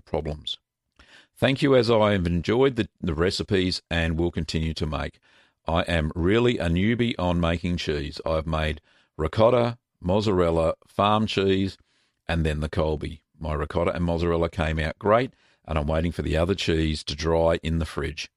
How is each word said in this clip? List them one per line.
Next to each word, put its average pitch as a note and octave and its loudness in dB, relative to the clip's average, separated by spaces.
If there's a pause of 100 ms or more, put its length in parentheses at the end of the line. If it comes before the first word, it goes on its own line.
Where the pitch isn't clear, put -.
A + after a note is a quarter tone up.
problems. D2+ -6 (760)
Thank C3 0
you, C#3 4
as A#2 4
I G#2+ 4
have F#2 0
enjoyed A2+ 2
the, G#2 -2 (140)
the F2 -2
recipes F#2 0 (100)
and E2 0
will E2+ 0
continue D#2+ -2
to - -4
make. D2+ -6 (480)
I E2+ 2
am D#2 0
really A2 2
a E2+ -2
newbie A2+ 0
on F2 0
making F2 0
cheese. D2 -6
I've D#2 -2
made D#2 -2 (380)
ricotta, A#2 2 (240)
mozzarella, F2 2 (120)
farm G#2+ 2
cheese, G2 0 (500)
and E2 0
then D2+ 0
the D2+ -4
Colby. D#2 -4 (180)
My D#2 -6
ricotta E2 -2
and F2 -4
mozzarella E2+ 0
came D#2+ -2
out D#2 -6
great, A2 2 (320)
and D#2+ -4
I'm D2 -2
waiting D#2+ 0
for - -6
the D2+ -2
other F2 0
cheese D#2+ -2
to - -8
dry E2 0
in E2 -2
the D#2+ -2
fridge. C#2+ -8